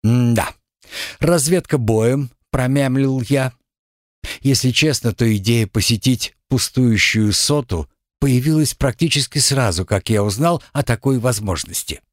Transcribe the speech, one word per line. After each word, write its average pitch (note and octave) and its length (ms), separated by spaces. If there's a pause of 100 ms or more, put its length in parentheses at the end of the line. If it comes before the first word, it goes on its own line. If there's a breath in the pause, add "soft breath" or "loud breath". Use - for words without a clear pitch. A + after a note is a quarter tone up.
«М-да. A#2 460 (680 loud breath)
Разведка E3 580
боем», A#2+ 540 (200)
промямлил C3+ 760
я. C3+ 260 (880 loud breath)
Если B2+ 300
честно, B2+ 420
то A2+ 220
идея A2 320
посетить A2+ 680 (120)
пустующую A2+ 880
соту B2 560 (300)
появилась C#3+ 540
практически C#3 680
сразу, G#2+ 460
как G2+ 240
я G#2 140
узнал C#3 480
о C#3+ 120
такой B2+ 360
возможности. G#2+ 800 (120)